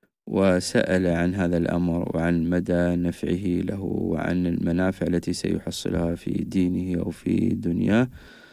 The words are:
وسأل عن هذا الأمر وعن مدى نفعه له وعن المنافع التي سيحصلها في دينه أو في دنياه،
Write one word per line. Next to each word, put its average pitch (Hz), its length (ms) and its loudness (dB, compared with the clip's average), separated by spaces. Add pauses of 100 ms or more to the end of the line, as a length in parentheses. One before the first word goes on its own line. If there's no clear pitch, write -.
(280)
وسأل 92 800 2
عن 87 280 2
هذا 87 220 2
الأمر 85 580 0
وعن 85 340 2
مدى 87 460 2
نفعه 87 500 -2
له 90 360 -2
وعن 87 640 0
المنافع 87 600 0
التي 87 260 0
سيحصلها 85 800 -2
في - 160 -8
دينه 90 680 -2
أو 85 80 -4
في - 400 0
دنياه، 95 580 0 (460)